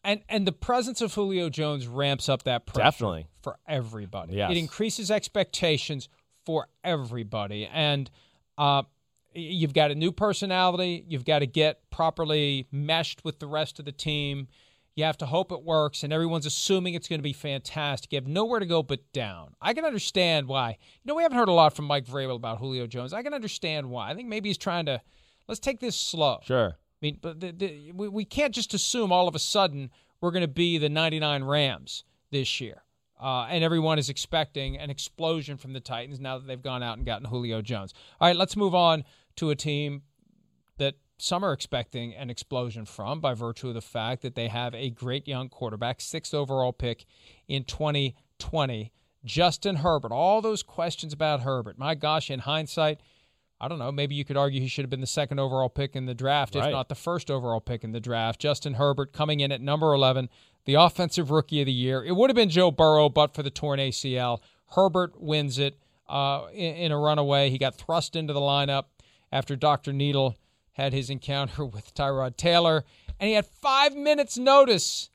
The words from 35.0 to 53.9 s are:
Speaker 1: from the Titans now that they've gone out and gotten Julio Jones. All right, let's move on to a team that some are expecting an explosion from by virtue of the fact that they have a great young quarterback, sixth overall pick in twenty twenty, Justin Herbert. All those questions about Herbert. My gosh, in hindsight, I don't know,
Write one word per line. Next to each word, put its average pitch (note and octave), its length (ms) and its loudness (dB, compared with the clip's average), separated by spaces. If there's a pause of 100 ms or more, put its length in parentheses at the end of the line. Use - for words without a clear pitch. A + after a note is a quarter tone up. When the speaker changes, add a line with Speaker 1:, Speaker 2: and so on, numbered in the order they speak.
Speaker 1:
from C3 160 -14
the C3 60 -10
Titans C3 400 -10
now C3 180 -8
that C3+ 80 -14
they've B2+ 160 -10
gone B2+ 200 -6
out A#2 140 -6
and B2+ 80 -6
gotten A2+ 220 -6
Julio A#2 340 -4
Jones. G#2 320 -6 (260)
All E3+ 100 6
right, F3 80 4
let's F#3+ 200 0
move G3 180 2
on E3 300 4 (320)
to D#3+ 140 -2
a D3 40 2
team C#3+ 480 -4 (760)
that C#3 160 0 (240)
some F#3 240 -2
are F#3 120 2
expecting A#2+ 600 -6
an B2 140 -10
explosion A#2+ 560 -6
from A#2+ 360 -8
by C#3 120 0
virtue A#2 360 -6
of A#2 60 -6
the A2+ 60 -6
fact A#2 400 -6
that B2+ 140 -8
they A#2 140 -4
have A#2+ 260 -6
a B2 160 -6
great B2 360 -6
young C3 220 -6
quarterback, A#2 540 -6
sixth - 320 -8
overall C3 380 0
pick A#2+ 340 -6 (420)
in C#3 160 -2
twenty D3 520 -2 (220)
twenty, B2+ 540 -4 (320)
Justin E3+ 520 0
Herbert. D3 360 2
All F#3+ 300 4
those A3 200 -2
questions E3 500 -6
about D3+ 280 0
Herbert. B2 380 -4
My D3 160 -2
gosh, D3+ 360 0
in C3 100 -6
hindsight, D3+ 600 0 (580)
I B2+ 100 -6
don't D#3+ 100 -6
know, B2+ 120 -4